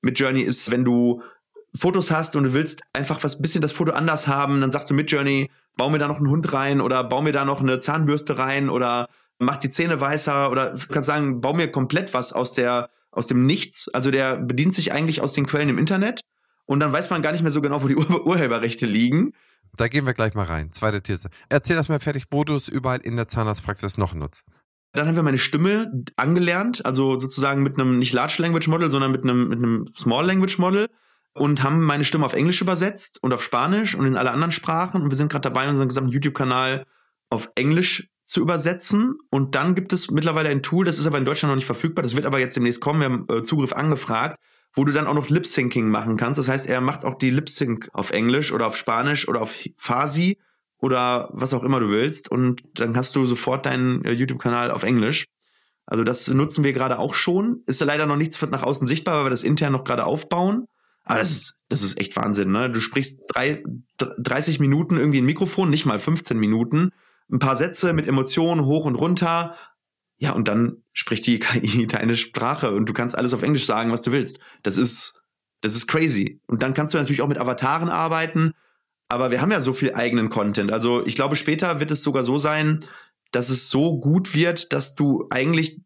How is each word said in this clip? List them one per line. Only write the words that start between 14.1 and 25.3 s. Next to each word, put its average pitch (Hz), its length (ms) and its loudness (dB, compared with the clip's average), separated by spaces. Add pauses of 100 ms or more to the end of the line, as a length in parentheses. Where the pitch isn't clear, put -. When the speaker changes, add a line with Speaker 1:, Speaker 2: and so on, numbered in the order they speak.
Speaker 1:
bedient 127 360 0
sich 165 200 -2
eigentlich 156 260 0
aus 139 140 -2
den 143 120 0
Quellen 147 220 0
im 127 100 2
Internet 196 440 0 (440)
und 139 140 0
dann 147 140 2
weiß 170 160 -2
man 170 120 0
gar 156 120 0
nicht 165 80 -2
mehr 160 100 2
so 151 100 0
genau, 143 220 0
wo 135 60 2
die 135 80 4
Ur-, 160 280 2
Urheberrechte 120 600 0
liegen. 123 480 2 (420)
Speaker 2:
Da 117 140 0
gehen 139 160 0
wir 127 80 0
gleich 110 200 0
mal 104 120 -2
rein. 80 260 -4
Zweite 104 320 0
These. 95 260 -6 (200)
Erzähl 147 260 2
erst 156 140 0
mal 151 100 2
fertig, 143 320 -4
wo 147 140 2
du 151 100 -2
es 135 140 -4
überall 127 320 -2
in 117 160 -4
der 117 100 -2
Zahnarztpraxis 107 720 -4
noch 90 180 0
nutzt. 73 320 -10 (460)
Speaker 1:
Dann 147 120 0
haben 165 100 2
wir 170 60 2
meine 139 160 2